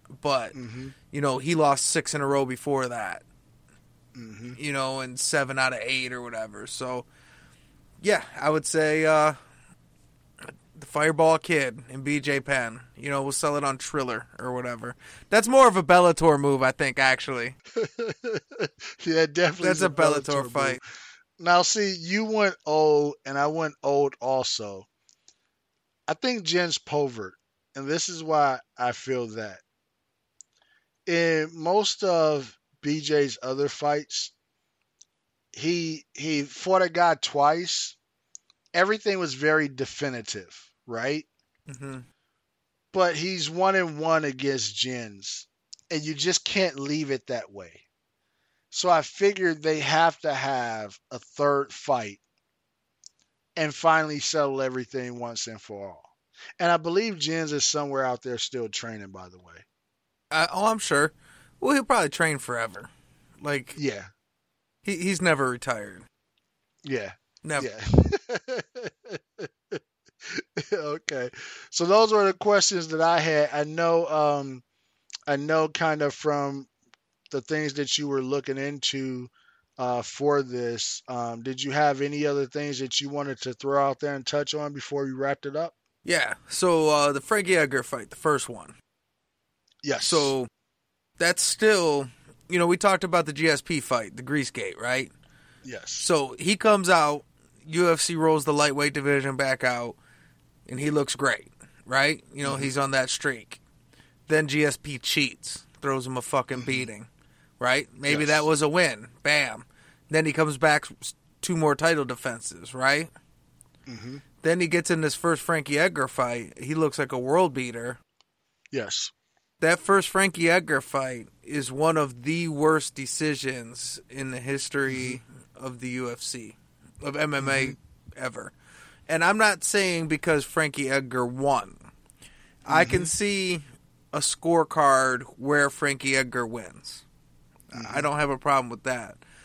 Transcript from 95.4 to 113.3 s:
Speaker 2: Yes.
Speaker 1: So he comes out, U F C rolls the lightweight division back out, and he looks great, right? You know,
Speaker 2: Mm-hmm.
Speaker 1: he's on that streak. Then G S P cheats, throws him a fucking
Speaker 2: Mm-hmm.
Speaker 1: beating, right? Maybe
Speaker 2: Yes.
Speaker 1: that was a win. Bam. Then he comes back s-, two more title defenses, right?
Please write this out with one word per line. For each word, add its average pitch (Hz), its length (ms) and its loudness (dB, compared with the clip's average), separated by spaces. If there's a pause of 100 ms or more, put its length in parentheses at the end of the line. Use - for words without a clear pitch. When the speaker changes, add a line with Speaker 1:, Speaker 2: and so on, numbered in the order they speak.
Speaker 2:
Yes. 120 280 -14
Speaker 1:
So 139 460 0
he 196 180 2
comes 196 320 4
out, 151 360 4 (420)
U 165 260 4
F 156 80 2
C 170 160 -2
rolls 156 300 4
the 151 80 2
lightweight 147 400 2
division 139 420 0
back 131 260 0
out, 120 320 -2 (720)
and 127 120 -8
he 147 100 -2
looks 143 240 0
great, 127 380 -2 (340)
right? 135 460 2
You 139 100 -8
know, 139 120 -2
Speaker 2:
Mm-hmm. 135 100 -6
Speaker 1:
he's 135 140 -2
on 135 140 0
that 131 180 0
streak. 120 500 -6 (680)
Then 156 200 2
G 147 160 2
S 143 120 0
P 139 220 -12
cheats, - 680 -2 (160)
throws 135 240 -2
him 127 100 -6
a 120 60 -6
fucking 131 360 -2
Speaker 2:
Mm-hmm. 123 80 -10
Speaker 1:
beating, 120 400 -6 (520)
right? 127 380 2
Maybe 143 240 0
Speaker 2:
Yes. 147 80 0
Speaker 1:
that 151 160 4
was 151 180 2
a 147 60 4
win. 135 400 0 (140)
Bam. 139 420 0 (460)
Then 156 140 2
he 151 80 -2
comes 151 240 0
back 151 300 2 (160)
s-, - 120 -12 (280)
two 175 140 -2
more 151 200 4
title 156 300 2
defenses, 113 680 -10
right? 139 360 0 (760)